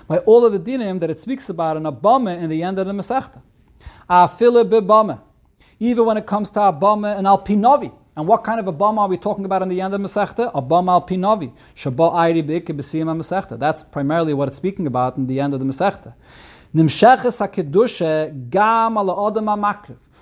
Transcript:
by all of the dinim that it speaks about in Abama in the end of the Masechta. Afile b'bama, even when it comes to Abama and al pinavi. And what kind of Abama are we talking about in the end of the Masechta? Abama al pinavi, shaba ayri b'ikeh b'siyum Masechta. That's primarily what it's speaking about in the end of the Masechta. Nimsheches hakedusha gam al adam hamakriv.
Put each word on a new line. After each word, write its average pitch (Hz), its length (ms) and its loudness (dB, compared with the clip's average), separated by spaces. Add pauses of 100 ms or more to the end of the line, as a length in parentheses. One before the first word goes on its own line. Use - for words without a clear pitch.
by 160 140 -2
all 226 240 6
of 226 80 4
the 196 80 -2
dinim 202 400 -6
that 160 100 -2
it 156 100 -8
speaks 262 300 -10
about 160 280 -4
in 156 60 -6
Abama 185 520 0
in 175 140 -6
the 156 140 -4
end 190 160 -4
of 190 80 -2
the 196 40 -6
Masechta. 220 500 -6 (680)
Afile 226 580 4
b'bama, 208 540 2 (580)
even 233 240 2
when 220 140 2
it 214 80 -6
comes 208 240 -4
to 208 100 -4
Abama 208 580 2
and 190 80 -4
al 196 140 4
pinavi. 208 540 2 (240)
And 156 100 -6
what 170 160 2
kind 226 160 -4
of 202 60 -6
Abama 202 360 0
are 202 60 2
we 185 100 -2
talking 196 280 -4
about 190 160 0
in 185 80 -2
the 180 100 -4
end 190 140 -4
of 202 80 -4
the 196 60 -6
Masechta? 208 460 -4
Abama 170 400 0
al 175 140 2
pinavi, 185 460 -2 (220)
shaba 147 400 0
ayri 170 300 2
b'ikeh 165 300 -6
b'siyum 160 420 -6
Masechta. 175 400 -6
That's 151 260 -4
primarily 151 500 -2
what 139 160 -2
it's 135 80 -10
speaking 190 300 -4
about 127 280 -2
in 131 120 -4
the 131 120 -4
end 143 140 -2
of 131 80 -6
the 135 40 -4
Masechta. 135 500 -4 (600)
Nimsheches 214 720 4
hakedusha 156 1040 -2
gam 226 480 2
al 196 300 -2
adam 214 180 -4
hamakriv. 208 520 -4 (240)